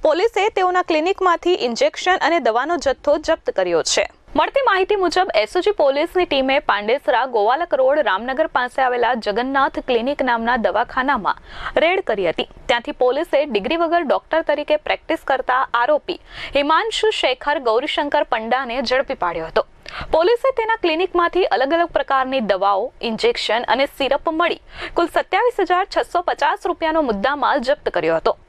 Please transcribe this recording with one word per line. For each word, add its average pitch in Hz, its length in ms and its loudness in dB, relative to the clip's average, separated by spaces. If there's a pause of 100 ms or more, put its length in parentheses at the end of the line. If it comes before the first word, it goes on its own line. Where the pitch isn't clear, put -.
પોલીસે 381 440 2 (100)
તેઓના 359 320 0
ક્લિનિકમાંથી 349 640 0 (100)
ઇન્જેક્શન 294 600 0
અને 339 100 2 (100)
દવાનો 269 380 -2
જથ્થો 277 280 0 (140)
જપ્ત 320 300 -2
કર્યો 180 340 0
છે. - 120 2 (340)
મળતી 415 320 0
માહિતી 381 340 2
મુજબ 370 260 0 (120)
એસ - 160 -4
ઓ 349 100 -2
જી 415 160 0
પોલીસની 311 420 0
ટીમે 269 300 0 (160)
પાંડેસરા 233 500 0 (140)
ગોવાલક 269 460 2
રોડ 285 280 2
રામનગર 254 380 -2 (100)
પાસે 254 300 -2
આવેલા 247 260 0 (140)
જગન્નાથ 269 580 0
ક્લિનિક 254 460 0
નામના 233 340 0
દવાખાનામાં 240 760 -2 (460)
રેડ 381 240 0
કરી 196 220 0
હતી. - 180 -4 (180)
ત્યાંથી 240 380 -2
પોલીસે 294 400 0
ડિગ્રી 247 380 -2
વગર 339 260 0
ડોક્ટર 311 400 0
તરીકે 302 260 0 (140)
પ્રેક્ટિસ - 420 -4
કરતા 254 300 0 (180)
આરોપી 247 400 -2 (380)
હિમાંશુ 370 640 0
શેખર 294 360 0 (120)
ગૌરીશંકર 294 640 0
પંડાને 240 500 -2
ઝડપી 254 420 -2
પાડ્યો 170 260 -4
હતો. - 140 0 (500)
પોલીસે 453 420 2
તેના 453 260 -2
ક્લિનિકમાંથી 349 720 0
અલગ 285 220 0
અલગ 339 180 0
પ્રકારની 269 460 0 (100)
દવાઓ, 196 320 2 (260)
ઇન્જેક્શન 226 540 0 (120)
અને 269 100 2 (140)
સિરપ 269 320 0
મળી 320 680 -4
કુલ 339 180 2
સત્યાવીસ 427 540 0
હજાર 359 260 2
છસો - 320 -2
પચાસ 285 440 -2
રૂપિયાનો 320 360 0
મુદ્દામાલ 247 640 0
જપ્ત 269 260 -2
કર્યો 160 240 0
હતો. - 160 2 (140)